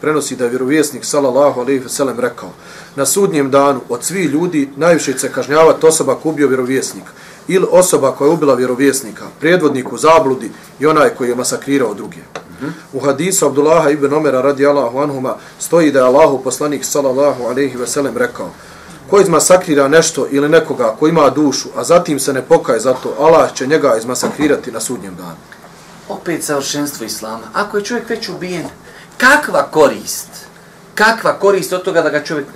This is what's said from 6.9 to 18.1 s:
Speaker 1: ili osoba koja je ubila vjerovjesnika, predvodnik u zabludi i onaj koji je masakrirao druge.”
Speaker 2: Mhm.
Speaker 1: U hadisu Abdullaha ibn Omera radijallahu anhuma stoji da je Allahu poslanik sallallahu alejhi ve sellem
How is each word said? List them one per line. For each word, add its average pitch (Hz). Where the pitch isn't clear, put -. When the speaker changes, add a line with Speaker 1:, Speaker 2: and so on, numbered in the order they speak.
Speaker 1:
ili -
osoba 151
koja 139
je 160
ubila 147
vjerovjesnika, 123
predvodnik 143
u 117
zabludi 135
i 135
onaj 151
koji 123
je 120
masakrirao 123
druge.” 98
Speaker 2:
Mhm. 151
Speaker 1:
U 131
hadisu 143
Abdullaha 151
ibn 143
Omera 143
radijallahu 139
anhuma 135
stoji 160
da 135
je 127
Allahu 135
poslanik 143
sallallahu 135
alejhi 123
ve 123
sellem 131